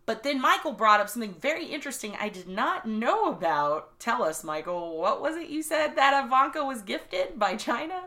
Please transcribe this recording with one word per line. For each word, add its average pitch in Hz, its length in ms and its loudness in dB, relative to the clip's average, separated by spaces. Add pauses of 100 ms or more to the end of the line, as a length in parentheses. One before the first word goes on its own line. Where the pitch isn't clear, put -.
But 220 180 -4
then 277 180 0
Michael 320 300 4
brought 208 300 6
up 196 60 0
something 214 280 -6
very 311 320 -2
interesting - 520 -8
I 214 100 -4
did 180 180 -12
not 240 400 -2
know 285 420 2
about. 151 680 0
Tell 233 240 0
us, 156 200 -2
Michael, 165 540 -4
what 190 240 0
was 320 160 -2
it 339 120 -10
you 311 120 -4
said 311 360 0
that 277 280 6
Ivanka 277 400 2
was 254 160 -6
gifted - 560 -4
by 196 200 2
China? 302 360 -4 (140)